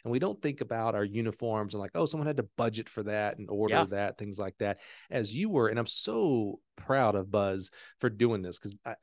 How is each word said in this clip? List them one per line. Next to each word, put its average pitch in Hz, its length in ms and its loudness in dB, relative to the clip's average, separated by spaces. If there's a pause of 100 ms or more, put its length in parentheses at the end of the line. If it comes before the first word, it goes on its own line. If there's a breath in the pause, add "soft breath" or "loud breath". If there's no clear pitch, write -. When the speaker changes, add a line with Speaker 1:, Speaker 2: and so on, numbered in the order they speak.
Speaker 1:
And 117 60 -4
we 120 80 2
don't 202 240 -2
think 147 180 -2
about 113 360 0
our 104 80 2
uniforms 107 680 -2
and, 104 80 -6
like, 98 140 -8
"Oh, 165 120 4
someone 151 200 -2
had 147 120 0
to 104 180 -2
budget 113 320 -2
for 107 160 -6
that 104 340 0
and 101 100 -10
order 104 260 0
Speaker 2:
Yeah. 160 120 6
Speaker 1:
that," 98 320 -2
things 101 200 -10
like 98 200 -6
that. 101 220 -2 (280 loud breath)
As 110 260 -4
you 185 140 -2
were, 135 200 4
and 110 100 0
I'm 117 80 0
so 147 760 0 (160)
proud 127 380 4
of 98 160 -2
Buzz 98 400 0 (300 loud breath)
for 123 100 2
doing 110 320 4
this, 90 160 -8
'cause 101 160 -12 (100)
I, 117 180 -8